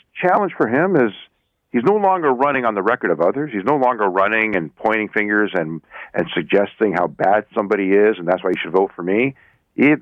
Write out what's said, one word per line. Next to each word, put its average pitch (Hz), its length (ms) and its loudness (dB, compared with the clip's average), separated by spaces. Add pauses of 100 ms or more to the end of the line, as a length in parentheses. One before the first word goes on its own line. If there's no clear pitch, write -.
(180)
challenge 185 380 0
for 139 100 0
him 160 300 0
is 117 160 2 (600)
he's 117 120 0
no 196 120 4
longer 185 360 2
running 131 320 0
on 110 100 0
the 98 80 -2
record 110 280 0
of 80 100 0
others. 123 320 0
He's 98 120 -6
no 143 120 0
longer 123 320 0
running 104 480 0
and 80 200 -6
pointing 107 320 -2
fingers 104 440 0
and, 80 300 -4 (320)
and 85 200 -2
suggesting 98 580 0
how 87 140 0
bad 98 380 0 (100)
somebody 101 380 -2
is, 104 260 4
and 87 80 -12
that's 90 180 0
why 95 60 -2
you 87 120 -2
should 80 100 -8
vote 95 220 0
for 87 80 -12
me. 110 320 -2 (400)
He, 143 280 4